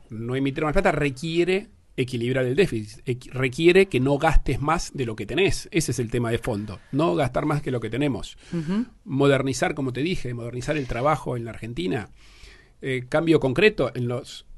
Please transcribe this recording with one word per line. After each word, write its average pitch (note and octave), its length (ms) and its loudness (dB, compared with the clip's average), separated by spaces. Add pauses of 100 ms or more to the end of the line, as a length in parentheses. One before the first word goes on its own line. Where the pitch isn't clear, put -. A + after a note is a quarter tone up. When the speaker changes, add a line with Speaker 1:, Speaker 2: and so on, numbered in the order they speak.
(100)
Speaker 1:
no A#2 260 -6
emitir C#3 260 -2
más D3+ 120 0
plata G3 180 4
requiere E3 760 0 (300)
equilibrar B2+ 500 -2
el B2 100 0
déficit, A2+ 480 0
equi-, B2+ 260 -6
requiere E3 560 4
que B2+ 140 0
no C#3 160 4
gastes D3 420 4
más D#3 360 -2
de C#3 100 -4
lo A2 120 -6
que G#2 100 -8
tenés. D3+ 440 0
Ese - 200 0
es - 80 -2
el A#2 120 -2
tema A#2 200 0
de A#2 80 0
fondo, G#2 400 -6 (140)
no E3 220 2
gastar C#3+ 300 0
más D3+ 160 0
que - 100 -6
lo B2 100 -2
que G#2+ 100 -6
tenemos. A#2+ 480 -4 (160)
Speaker 2:
Ujú. F3 320 -2 (180)
Speaker 1:
Modernizar, C#3 680 2
como C3+ 180 -4
te B2 80 -6
dije, D3+ 320 -2
modernizar B2 460 -6
el C3 80 -4
trabajo B2+ 500 -2
en A#2 80 -6
la A#2 60 -10
Argentina. B2 580 -6 (720)
Eh, B2+ 260 -4
cambio D#3 320 4
concreto D3 560 2
en B2 140 -4
los - 380 -8 (120)